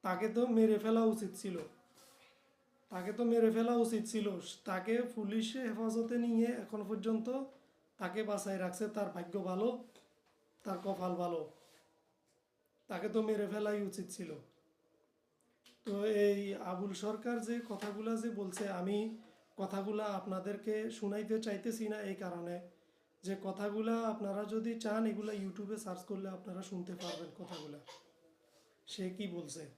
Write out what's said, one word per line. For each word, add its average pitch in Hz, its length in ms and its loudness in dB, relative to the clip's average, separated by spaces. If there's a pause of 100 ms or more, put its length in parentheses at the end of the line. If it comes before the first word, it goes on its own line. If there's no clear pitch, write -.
তাকে 185 320 2
তো 233 60 6 (160)
মেরে 220 260 8
ফেলা 226 200 6 (100)
উচিত 202 200 -4 (100)
ছিল, 185 140 -4 (1300)
তাকে 180 260 -4
তো 240 140 2
মেরে 226 240 8
ফেলা 233 180 6 (100)
উচিত 226 280 2
ছিল। 208 160 2 (420)
তাকে 190 240 0 (220)
পুলিশে 220 520 0
হেফাজতে 226 480 0 (100)
নিয়ে 226 220 6 (160)
এখন 214 260 -6
পর্যন্ত 220 380 0 (720)
তাকে 185 200 -2 (100)
বাঁচায় 196 340 0
রাখছে, 180 220 -2 (100)
তার 202 200 0
ভাগ্য 175 180 -6 (160)
ভালো, 196 180 2 (1000)
তার 190 200 -2
কপাল 185 360 0
ভালো, 170 200 0 (1500)
তাকে 190 260 -4
তো 220 120 6
মেরে 208 260 2
ফেলাই 208 260 0 (100)
উচিত 180 260 -8
ছিল। 165 160 -8 (1500)
তো 208 80 -2 (340)
এই 202 120 6 (320)
আবুল 190 220 -2 (100)
সরকার 220 320 -2 (120)
যে 233 80 0 (160)
কথাগুলা 208 420 -4 (100)
যে 233 60 0 (100)
বলছে, 196 260 -4 (140)
আমি 196 180 2 (640)
কথাগুলা 202 460 -2 (140)
আপনাদেরকে 202 560 -2 (220)
শুনাইতে 214 380 0 (100)
চাইতেছি 220 480 -2
না 214 40 -2 (120)
এই 190 140 -4
কারণে 175 320 -4 (680)
যে 190 100 -2 (140)
কথাগুলা 208 480 0 (180)
আপনারা 202 280 -2 (120)
যদি 220 180 0 (120)
চান 220 180 2 (100)
এগুলা 208 220 -4 (100)
YouTube-এ 202 420 -6
সার্চ 180 240 -6
করলে 190 180 -4 (100)
আপনারা 185 320 -8
শুনতে 180 320 -6
পারবেন 170 280 -6 (120)
কথাগুলা। 151 380 -10 (1120)
সে 190 120 -4 (120)
কি 214 80 -2 (100)
বলছে 165 280 -8 (140)